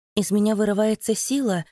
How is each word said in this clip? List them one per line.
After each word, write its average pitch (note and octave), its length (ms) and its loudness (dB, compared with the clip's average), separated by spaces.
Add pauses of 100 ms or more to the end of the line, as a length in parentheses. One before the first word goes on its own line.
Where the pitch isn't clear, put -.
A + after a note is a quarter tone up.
(160)
Из G3+ 140 -2
меня G#3 260 2
вырывается G#3+ 580 0
сила, G#3+ 580 -2